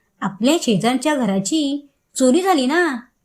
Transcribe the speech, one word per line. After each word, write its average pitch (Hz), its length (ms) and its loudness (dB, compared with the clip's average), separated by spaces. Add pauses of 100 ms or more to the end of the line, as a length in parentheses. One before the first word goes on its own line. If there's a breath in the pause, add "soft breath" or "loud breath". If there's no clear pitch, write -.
(200)
आपल्या 247 420 -2
शेजारच्या 247 520 0
घराची 277 720 -2 (260)
चोरी 262 280 2
झाली 339 240 2
ना, 302 300 0 (280)